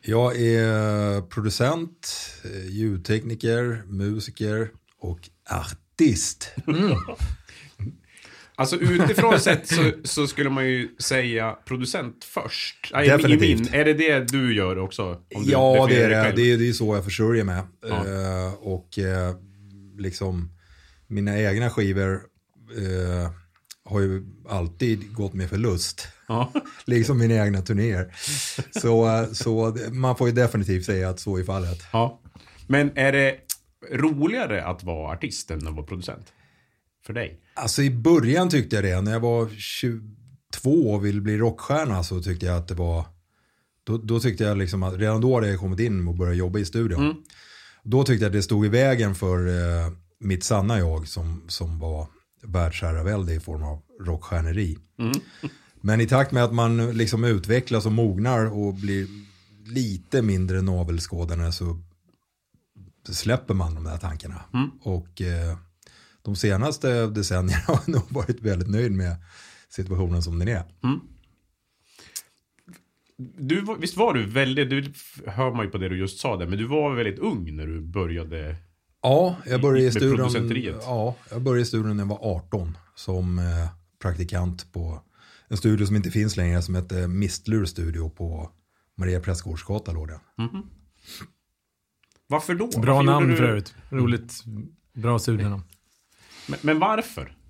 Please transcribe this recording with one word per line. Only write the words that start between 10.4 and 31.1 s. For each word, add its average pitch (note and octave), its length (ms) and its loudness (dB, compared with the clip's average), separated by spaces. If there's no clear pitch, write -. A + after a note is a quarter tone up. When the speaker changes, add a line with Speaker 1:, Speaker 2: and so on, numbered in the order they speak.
Speaker 3:
man C3+ 160 0
ju B2+ 240 0
säga A#2 520 0
producent B2+ 580 -6
först. - 720 -8
Ja, C#3 100 2
i, - 20 6
i C#3+ 40 10
Speaker 1:
Definitivt. C#3 500 6
Speaker 3:
min, A#2+ 140 -2
är D3 120 4
det D3+ 80 6
det D3+ 260 4
du B2+ 360 0
gör F#2 220 0
också? F#2 440 -6
Om G#2 80 -4
du C3+ 80 4
Speaker 1:
Ja, C3 220 6
det C3 220 8
Speaker 3:
definierar A#2 100 6
Speaker 1:
är A2 40 4
Speaker 3:
dig A2 80 4
Speaker 1:
det. A2 60 4
Speaker 3:
själv? G#2+ 120 2
Speaker 1:
Det A#2+ 180 6
är, A#2 40 4
det A#2 120 2
är A2+ 40 0
så G#2+ 220 0
jag G2 80 0
försörjer A2 400 2
mig. F#2 180 -2
Speaker 3:
Ja. A2 140 -4
Speaker 1:
Eh, F#2+ 460 -2
och, G2+ 460 -8
eh, F#2 360 0
liksom, F#2 540 -4
mina G2+ 320 0
egna G#2+ 300 2
skivor, G2 440 2
eh, F2+ 540 -2
har G#2 140 0
ju F#2+ 260 0
alltid G2+ 640 -2
gått G#2 200 -4
med F#2+ 160 -4
förlust. G2+ 580 -2
Speaker 3:
Ja. A#2+ 240 0
Speaker 1:
<laughs> - 160 -20
Liksom B2 320 2
mina A2+ 160 4
egna G2 160 0
turnéer. G2+ 540 -2
Så, A2+ 260 4
eh, A2 240 2
så A2+ 400 0
det, A2+ 220 -8
man B2+ 220 0
får B2 120 2
ju A#2+ 60 2
definitivt G2+ 520 2
säga F#2 240 0
att F#2 100 -6